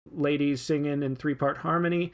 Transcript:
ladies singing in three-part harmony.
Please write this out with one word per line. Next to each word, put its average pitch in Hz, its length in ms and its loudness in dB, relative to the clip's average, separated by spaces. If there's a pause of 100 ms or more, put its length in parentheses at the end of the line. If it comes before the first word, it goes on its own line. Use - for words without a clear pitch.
(120)
ladies 143 500 2
singing 147 400 0
in 131 140 -2
three-part 143 400 0
harmony. 170 580 0